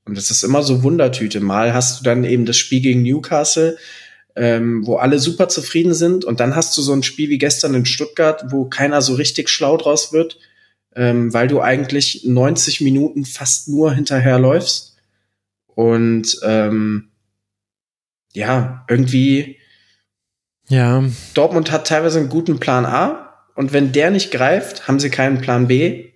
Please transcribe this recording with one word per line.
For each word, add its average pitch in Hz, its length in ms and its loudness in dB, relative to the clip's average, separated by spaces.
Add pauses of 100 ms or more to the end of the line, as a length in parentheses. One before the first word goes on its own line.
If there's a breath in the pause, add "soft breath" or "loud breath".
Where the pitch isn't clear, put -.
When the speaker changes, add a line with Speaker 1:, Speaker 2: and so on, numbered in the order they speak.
Speaker 1:
Und 104 120 -10
es 101 140 -4
ist - 120 0
immer 139 200 2
so 127 200 2
Wundertüte. 127 560 0
Mal 101 340 0
hast 123 260 -2
du - 40 -12
dann 123 200 2
eben 120 220 0
das 117 120 -2
Spiel - 240 0
gegen 127 220 2
Newcastle, 151 720 0 (580 loud breath)
ähm, 117 520 0
wo 117 80 0
alle 135 240 2
super 170 300 0
zufrieden 165 440 0
sind. 170 320 0
Und 120 140 -2
dann 127 160 0
hast 160 220 -2
du 151 40 -2
so 139 120 0
ein 135 100 0
Spiel 151 260 -4
wie 147 80 0
gestern 143 380 0
in 123 100 2
Stuttgart, 156 640 -2
wo 135 160 -2
keiner 143 360 0
so 131 120 -2
richtig 147 360 -2
schlau 147 280 0
draus 151 360 -2
wird, 165 260 0 (560 soft breath)
ähm, 120 380 0
weil 117 140 2
du 143 140 0
eigentlich 135 640 -2
neunzig 127 560 0
Minuten 139 440 0
fast - 420 -6
nur 151 260 2
hinterherläufst. 131 1000 0 (800)
Und, 113 680 0
ähm, 107 640 0 (1200)
ja, 123 560 -2
irgendwie 131 680 2 (1120 loud breath)
Speaker 2:
Ja. 127 340 4 (320)
Speaker 1:
Dortmund 156 360 2
hat 156 160 -2
teilweise 160 320 2
einen 139 100 0
guten 160 300 -2
Plan 127 260 2
A. 214 360 -2 (340)
Und 139 160 -4
wenn 139 220 2
der 151 180 2
nicht 196 200 -2
greift, 143 580 -2
haben 139 100 2
sie 143 100 -2
keinen 135 300 0
Plan 123 280 0
B, 139 480 0